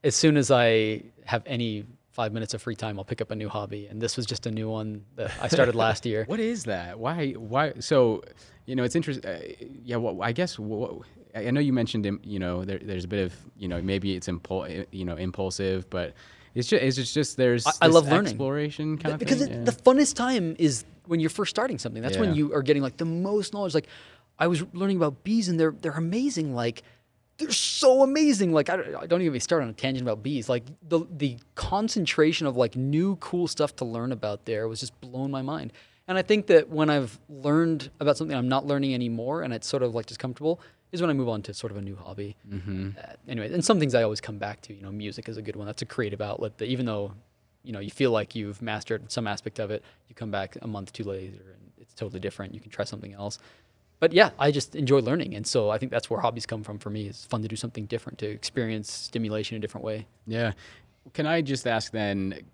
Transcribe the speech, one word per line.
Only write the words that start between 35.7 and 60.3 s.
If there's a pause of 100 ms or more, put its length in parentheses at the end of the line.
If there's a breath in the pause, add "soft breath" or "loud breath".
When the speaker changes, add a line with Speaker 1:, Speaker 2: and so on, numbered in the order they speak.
Speaker 1:
And
I
think
that
when
I've (100)
learned (100)
about
something
I'm
not
learning
anymore,
and
it's
sort
of,
like,
just
comfortable, (320 loud breath)
is
when
I
move
on
to
sort
of
a
new
hobby. (140)
Speaker 3:
Mm-hmm.
Speaker 1:
Uh, (140)
anyway,
and
some
things
I
always
come
back
to.
You
know,
music
is
a
good
one.
That's
a
creative
outlet
that
even
though, (500)
you
know,
you
feel
like
you've
mastered
some
aspect
of
it, (240 soft breath)
you
come
back
a
month,
two
later, (200)
and
it's
totally
different.
You
can
try
something
else. (600 soft breath)
But
yeah,
I
just
enjoy
learning.
And
so
I
think
that's
where
hobbies
come
from
for
me.
It's
fun
to
do
something
different,
to
experience
stimulation
in
a
different
way. (220)
Speaker 3:
Yeah. (600 loud breath)